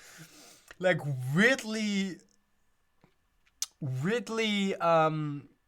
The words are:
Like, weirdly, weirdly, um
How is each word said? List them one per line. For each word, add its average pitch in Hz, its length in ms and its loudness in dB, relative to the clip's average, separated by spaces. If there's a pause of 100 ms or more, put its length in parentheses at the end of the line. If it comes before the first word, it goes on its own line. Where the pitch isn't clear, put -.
(800)
Like, 180 220 2 (340)
weirdly, 214 840 2 (1600)
weirdly, 202 960 -2
um 156 720 0 (200)